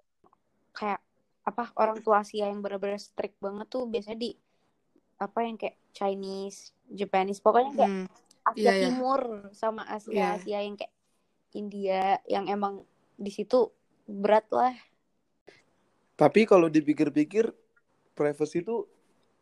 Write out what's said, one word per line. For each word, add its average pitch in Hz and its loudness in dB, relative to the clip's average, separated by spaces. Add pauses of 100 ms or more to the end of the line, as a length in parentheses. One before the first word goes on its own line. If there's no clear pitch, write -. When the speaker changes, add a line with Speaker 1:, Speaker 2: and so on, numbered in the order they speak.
(720)
Speaker 1:
kayak, 202 -6 (400)
apa, 226 -8
orang 220 0
tua 214 2
Asia 208 -6
yang 202 -6
bener-bener 202 -6
strict - -10
banget 202 -8
tuh 254 -6
biasanya 214 -8
di, 233 -4 (840)
apa, 202 -6
yang 233 -6
kayak - -10 (100)
Chinese, 196 -6 (140)
Japanese, 196 -2
pokoknya 240 4
kayak 233 4
Speaker 2:
Hmm. 190 -4 (380)
Speaker 1:
Asia 226 0
Speaker 2:
Iya, 202 6
iya. 190 2
Speaker 1:
Timur 254 0 (320)
sama 220 -4
Asia, 214 -10
Speaker 2:
Iya. 196 2
Speaker 1:
Asia 202 -6
yang 202 -6
kayak - -14 (600)
India, 196 -2
yang 202 -2
emang 202 -4 (300)
di 202 -10
situ 208 0 (320)
berat 208 0
lah. 247 0 (1400)
Speaker 3:
Tapi 165 6
kalau 180 8
dipikir-pikir, 151 2 (600)
privacy 151 -2
itu, 220 -6 (560)